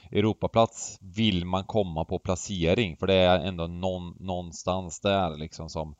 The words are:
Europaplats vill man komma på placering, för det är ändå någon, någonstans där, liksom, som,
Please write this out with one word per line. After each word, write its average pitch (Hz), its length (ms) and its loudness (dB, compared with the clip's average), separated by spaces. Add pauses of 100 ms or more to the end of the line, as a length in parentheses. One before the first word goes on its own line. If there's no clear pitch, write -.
(120)
Europaplats - 880 0
vill 95 440 0
man 92 200 -2
komma 87 400 -2
på 92 140 -4
placering, 90 800 0
för 95 100 -4
det 95 80 6
är 92 240 6
ändå 85 280 -4
någon, 87 540 -6
någonstans 90 800 -6
där, 95 360 0
liksom, 82 320 -12
som, 78 320 -8